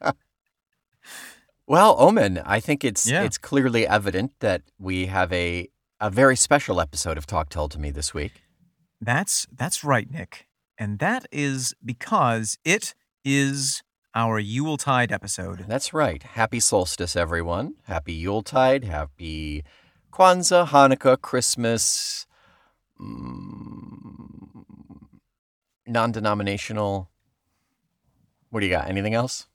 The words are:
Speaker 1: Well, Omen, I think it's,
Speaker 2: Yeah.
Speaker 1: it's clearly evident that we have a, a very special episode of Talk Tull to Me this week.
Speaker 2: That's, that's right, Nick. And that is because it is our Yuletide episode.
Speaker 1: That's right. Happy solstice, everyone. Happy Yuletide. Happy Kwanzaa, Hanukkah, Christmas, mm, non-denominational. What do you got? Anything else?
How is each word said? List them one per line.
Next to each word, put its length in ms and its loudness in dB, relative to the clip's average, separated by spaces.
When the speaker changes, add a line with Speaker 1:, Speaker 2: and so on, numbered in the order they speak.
Speaker 1:
Well, 320 8
Omen, 480 6
I 120 2
think 240 -2
it's, 240 0
Speaker 2:
Yeah. 140 0
Speaker 1:
it's 160 -2
clearly 500 2
evident 520 0
that 240 0
we 260 -2
have 260 -2
a, 380 -2
a 100 -4
very 260 6
special 460 2
episode 340 -4
of 120 -10
Talk 220 -2
Tull 200 -4
to 100 -12
Me 120 -6
this 200 -8
week. 300 -10
Speaker 2:
That's, 460 -2
that's 280 -6
right, 260 0
Nick. 380 -14
And 180 -4
that 340 -4
is 440 -4
because 800 0
it 300 0
is 600 0
our 240 0
Yuletide 720 -2
episode. 560 -8
Speaker 1:
That's 260 -6
right. 300 -2
Happy 360 -2
solstice, 560 0
everyone. 680 -2
Happy 300 -8
Yuletide. 720 0
Happy 760 -8
Kwanzaa, 580 6
Hanukkah, 520 6
Christmas, 1040 -2
mm, 1600 -16
non-denominational. 1200 -2
What 120 -4
do 40 2
you 60 0
got? 160 0
Anything 260 -2
else? 420 -4